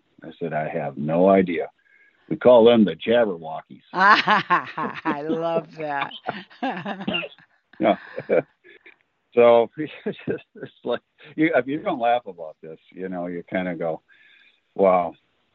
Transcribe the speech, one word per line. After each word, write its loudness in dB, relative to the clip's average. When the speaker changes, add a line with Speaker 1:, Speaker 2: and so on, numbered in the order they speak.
Speaker 1:
I -18
said, -8
"I -6
have -8
no 2
idea. 2
We -6
call 8
them 6
the -2
Jabberwockies." -4
Speaker 2:
<laughs> -18
I 0
love -6
that. -6
<laughs> -6
Speaker 1:
Yeah. 2
<laughs> 2
So 6
<laughs> -20
it's -10
just, -8
it's -18
like, -6
you, 0
if 0
you -6
don't -4
laugh 0
about -16
this, -18
you -10
know, -8
you -10
kinda -6
go, -6
"Wow." 2